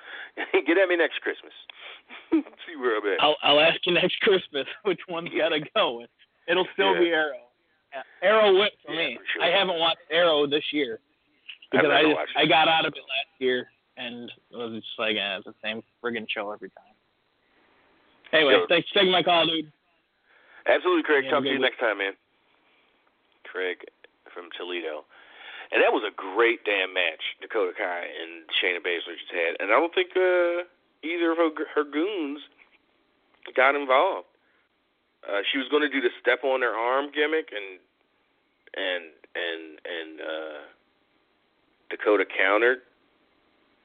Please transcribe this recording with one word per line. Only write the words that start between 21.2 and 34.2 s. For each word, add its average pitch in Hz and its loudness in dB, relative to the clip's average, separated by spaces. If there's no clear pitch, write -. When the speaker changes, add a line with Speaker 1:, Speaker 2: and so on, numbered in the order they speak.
Speaker 2:
Yeah, 135 -6
Speaker 1:
Talk 143 2
to - 0
Speaker 2:
good 139 -2
Speaker 1:
you 135 -2
Speaker 2:
week. 127 2
Speaker 1:
next - -8
time, 107 0
man. 98 -2
Craig 90 -6
from 87 -16
Toledo. 82 -8
And 123 2
that 214 4
was 143 0
a 101 -6
great 110 0
damn 95 0
match 90 -2
Dakota 98 -4
Kai 90 -6
and 82 -14
Shayna 87 0
Baszler 85 -6
just - -16
had. 85 -2
And 95 -2
I 117 6
don't 165 0
think, 180 -2
uh, 180 0
either 170 0
of 160 -2
her, 165 2
her 147 0
goons 151 -4
got 131 4
involved. 143 0